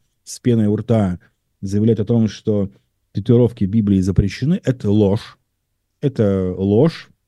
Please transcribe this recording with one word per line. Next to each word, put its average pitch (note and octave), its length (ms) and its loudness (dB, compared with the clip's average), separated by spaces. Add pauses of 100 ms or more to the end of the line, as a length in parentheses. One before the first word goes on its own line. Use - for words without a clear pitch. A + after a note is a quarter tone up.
(240)
с - 160 -18
пеной A2+ 260 0
у G#2 100 0
рта, G#2 440 -2 (400)
заявляют G#2 400 0
о G#2+ 40 -4
том, A2+ 240 0
что G2+ 420 -4 (420)
татуировки A#2 520 2
Библии G2+ 360 2
запрещены, G2 640 -2
это A#2+ 260 -4
ложь. G#2 480 0 (640)
Это G2 560 -2
ложь G#2 540 0 (180)